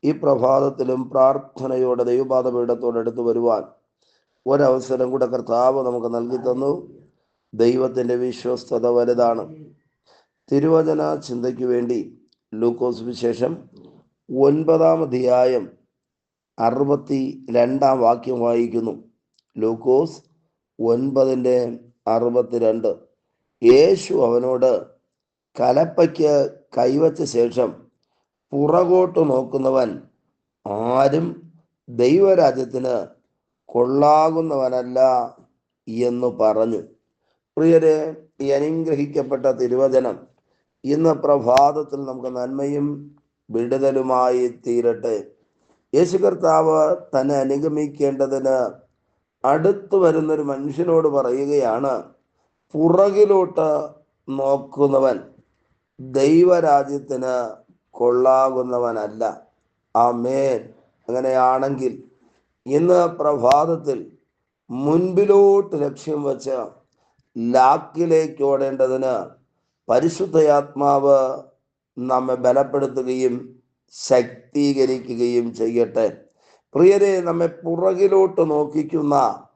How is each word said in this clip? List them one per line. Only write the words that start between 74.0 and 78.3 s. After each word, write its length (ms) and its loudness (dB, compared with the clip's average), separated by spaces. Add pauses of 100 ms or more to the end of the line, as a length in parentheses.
ചെയ്യട്ടെ. 640 -2 (580)
പ്രിയരെ, 460 4
നമ്മെ 260 -2
പുറകിലോട്ട് 1000 0